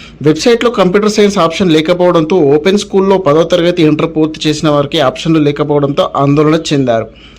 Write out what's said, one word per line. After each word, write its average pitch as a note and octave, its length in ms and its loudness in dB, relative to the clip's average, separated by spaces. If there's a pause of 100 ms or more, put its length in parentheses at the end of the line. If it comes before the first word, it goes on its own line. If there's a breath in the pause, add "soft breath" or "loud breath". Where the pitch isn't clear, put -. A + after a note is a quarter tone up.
(220 loud breath)
వెబ్సైట్లో A#3 480 0
కంప్యూటర్ G3+ 400 0
సైన్స్ G#3 280 0
ఆప్షన్ E3 340 0
లేకపోవడంతో E3+ 640 2
ఓపెన్ D#3 420 2
స్కూల్లో G3 400 0
పదో D#3+ 240 2
తరగతి F3 400 0
ఇంటర్ D#3 340 2
పూర్తి D#3 320 -2
చేసిన D3+ 200 -2
వారికి D3 320 -2
ఆప్షన్లు D3+ 380 0
లేకపోవడంతో D3 800 -2
ఆందోళన D3 440 2 (120)
చెందారు. A#2+ 340 -2 (320 loud breath)